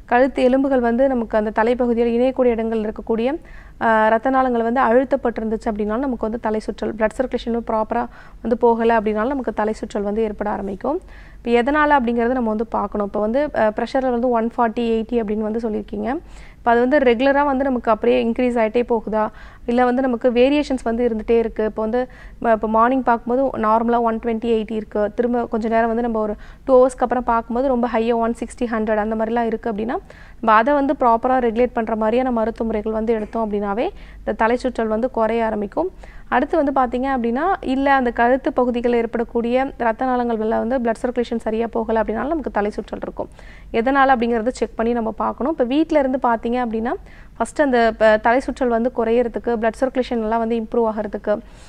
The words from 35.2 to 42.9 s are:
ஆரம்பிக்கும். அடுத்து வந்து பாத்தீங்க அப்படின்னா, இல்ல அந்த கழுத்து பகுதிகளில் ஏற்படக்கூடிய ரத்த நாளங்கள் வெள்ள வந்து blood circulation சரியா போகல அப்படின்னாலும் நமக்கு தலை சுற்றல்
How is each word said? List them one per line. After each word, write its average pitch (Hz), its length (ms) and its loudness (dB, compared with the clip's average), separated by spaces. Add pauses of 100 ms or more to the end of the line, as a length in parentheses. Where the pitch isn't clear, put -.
ஆரம்பிக்கும். 220 460 -2 (380)
அடுத்து 294 360 2
வந்து 262 340 0
பாத்தீங்க 262 120 -4
அப்படின்னா, 247 340 -2 (160)
இல்ல 269 340 0
அந்த 254 160 2
கழுத்து 254 420 2
பகுதிகளில் 240 460 0
ஏற்படக்கூடிய 233 800 -2
ரத்த 233 280 -2
நாளங்கள் 240 300 0
வெள்ள 220 220 -2
வந்து 226 200 -2
blood 233 240 -2
circulation 247 340 -2
சரியா 226 300 -2
போகல 220 360 -2
அப்படின்னாலும் 233 320 -4
நமக்கு 247 160 -4
தலை 208 200 0
சுற்றல் - 320 -8